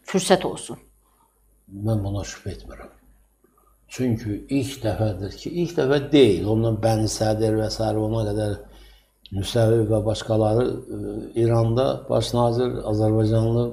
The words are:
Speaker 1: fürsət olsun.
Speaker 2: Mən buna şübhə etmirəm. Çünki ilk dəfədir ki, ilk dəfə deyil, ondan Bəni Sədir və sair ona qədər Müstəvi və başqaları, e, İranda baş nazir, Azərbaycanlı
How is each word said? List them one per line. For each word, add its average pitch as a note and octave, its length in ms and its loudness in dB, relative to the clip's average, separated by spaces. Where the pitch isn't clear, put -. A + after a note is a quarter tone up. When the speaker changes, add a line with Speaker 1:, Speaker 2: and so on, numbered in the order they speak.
Speaker 1:
fürsət F#3 400 2
olsun. - 320 -10
Speaker 2:
Mən G#2+ 180 0
buna G2 240 -4
şübhə - 240 -12
etmirəm. - 380 -18
Çünki A2+ 480 -2
ilk C3+ 300 -4
dəfədir G#2 560 -2
ki, - 100 -10
ilk D#3 160 -4
dəfə C#3 200 2
deyil, G#2 420 6
ondan A2+ 300 2
Bəni A2 260 2
Sədir A2 480 0
və G#2+ 160 -2
sair G#2+ 240 -2
ona A2 300 -2
qədər G#2 260 -2
Müstəvi A2+ 560 2
və A2 160 2
başqaları, A2 640 2
e, G#2 480 -8
İranda A#2 460 2
baş A#2+ 240 0
nazir, A#2+ 440 0
Azərbaycanlı A2 800 2